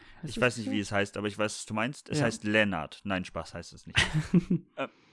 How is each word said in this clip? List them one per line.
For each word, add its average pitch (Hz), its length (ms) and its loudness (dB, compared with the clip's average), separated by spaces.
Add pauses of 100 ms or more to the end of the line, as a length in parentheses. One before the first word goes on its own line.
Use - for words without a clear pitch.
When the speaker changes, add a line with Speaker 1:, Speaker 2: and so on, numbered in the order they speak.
(200)
Speaker 1:
Heißt 156 100 -10
Speaker 2:
Ich 110 60 -8
Speaker 1:
das 117 60 0
Speaker 2:
weiß 123 180 4
nicht, 107 80 -4
Speaker 1:
so? - 40 -2
Speaker 2:
wie 104 80 2
es 101 140 -4
heißt, 101 240 2
aber 101 100 -2
ich 104 100 -4
weiß, 107 220 0
was - 60 -10
du - 80 -6
meinst. 113 360 -4
Es 151 100 0
Speaker 1:
Ja. 139 60 4
Speaker 2:
heißt 113 200 -2
Lennart. 101 580 2
Nein, 92 220 -2
Spaß, - 280 -10
heißt 87 200 -12
es - 120 -18
nicht. - 120 0
Speaker 1:
<laughs> - 800 2
Speaker 2:
Äh, 135 100 -4 (260)